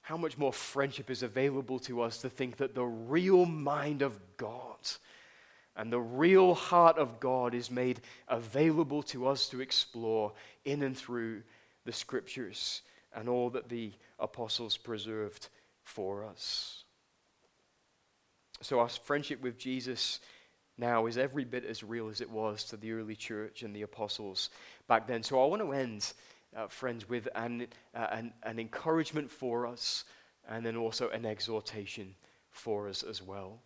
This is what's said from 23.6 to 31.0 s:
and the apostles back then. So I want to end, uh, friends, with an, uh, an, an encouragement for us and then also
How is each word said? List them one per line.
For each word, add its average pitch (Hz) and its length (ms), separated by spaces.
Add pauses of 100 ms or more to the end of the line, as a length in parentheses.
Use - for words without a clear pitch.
and 104 120
the 104 60
apostles 104 680 (380)
back 110 200
then. 120 160
So 131 200
I 139 40
want 202 140
to 151 120
end, 120 400 (420)
uh, 110 120
friends, 117 420
with 120 260
an, 120 320 (280)
uh, 117 160
an, 113 220 (100)
an 113 160
encouragement 156 720
for 120 340
us - 400 (420)
and 113 180
then 113 100
also 117 340